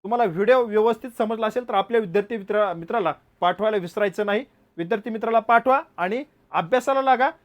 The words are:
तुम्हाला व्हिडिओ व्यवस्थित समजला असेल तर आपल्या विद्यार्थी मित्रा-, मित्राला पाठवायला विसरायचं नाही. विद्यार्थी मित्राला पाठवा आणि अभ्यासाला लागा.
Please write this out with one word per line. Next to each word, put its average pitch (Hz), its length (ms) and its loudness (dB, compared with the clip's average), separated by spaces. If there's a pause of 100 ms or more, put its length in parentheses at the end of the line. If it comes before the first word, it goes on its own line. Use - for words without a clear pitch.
तुम्हाला 233 220 0
व्हिडिओ 214 400 2
व्यवस्थित 226 540 0
समजला 220 280 -2
असेल 240 220 -4
तर 226 60 -4
आपल्या 220 260 2
विद्यार्थी 202 360 -2
मित्रा-, 202 360 -2
मित्राला 165 420 -4 (260)
पाठवायला 202 360 0
विसरायचं 202 500 -2
नाही. 208 180 -2 (320)
विद्यार्थी 208 340 -6
मित्राला 226 280 0
पाठवा 233 420 4 (160)
आणि 208 280 -4 (260)
अभ्यासाला 247 520 0
लागा. 262 280 2 (140)